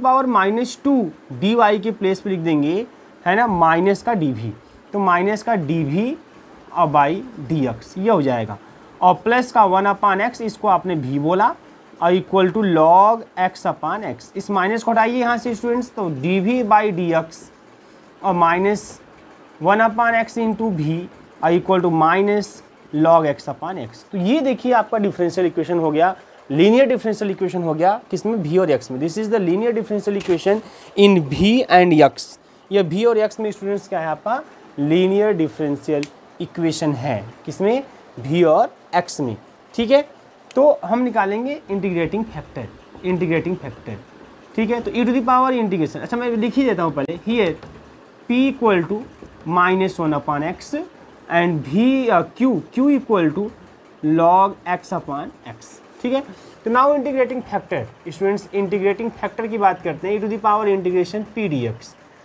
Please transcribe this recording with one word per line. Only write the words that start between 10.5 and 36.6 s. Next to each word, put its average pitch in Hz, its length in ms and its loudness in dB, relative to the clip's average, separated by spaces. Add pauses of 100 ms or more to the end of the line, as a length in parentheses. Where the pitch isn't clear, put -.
आपने 180 280 0
v 135 220 -4
बोला, 185 360 2 (480)
और 175 120 4
equal 185 380 2
to 220 100 -2 (140)
log 190 480 6 (160)
x 185 260 -2
upon 202 400 -6
x। - 300 -12
इस 196 140 -8
माइनस 202 320 0
को - 80 -2
हटाइए 233 280 2
यहाँ 240 200 0
से 240 160 -6
स्टूडेंट्स, 240 420 -4
तो 196 120 -4 (140)
डीवी 196 420 0
by 208 180 4 (160)
dx 165 440 -2 (840)
और 190 100 0
माइनस 175 680 0 (600)
वन 202 180 2
upon 226 440 2
x 226 140 -10
into 226 400 -2
v 156 200 -2 (460)
और 165 80 4
equal 180 320 2
to 170 60 2 (120)
minus 196 480 2 (460)
log 160 320 6
x 139 200 -6
upon 170 300 -10
x। - 340 -16
तो 202 60 -6
ये 226 220 2
देखिए 254 320 -2
आपका 220 260 0
डिफरेंशियल 180 480 0
इक्वेशन 170 320 -2
हो 160 120 0
गया, 165 240 2 (360)
लीनियर 214 380 6
डिफरेंशियल 214 420 -2
इक्वेशन 180 320 -4
हो 160 120 -2
गया, 190 260 0 (100)
किसमें, 208 240 -4 (100)
v 160 140 0
और 180 200 2
x - 120 -8
में। 127 100 -8
This 160 180 -4
is 214 140 -4
the 220 80 2
linear 196 320 0
differential 208 480 -4
equation 190 400 0 (380)
in 202 200 8 (140)
v 190 200 2 (200)
and 180 340 6
x। - 320 -2 (320)
ये 196 140 2
v 180 220 -2
और 226 120 2 (100)
x 214 120 -10
में 214 120 -4
स्टूडेंट्स 196 360 -6
क्या 175 120 -4
है 160 60 -6
आपका, 202 340 -4 (380)
लीनियर 185 540 2
डिफरेंशियल 151 720 -2 (360)
इक्वेशन 165 540 -4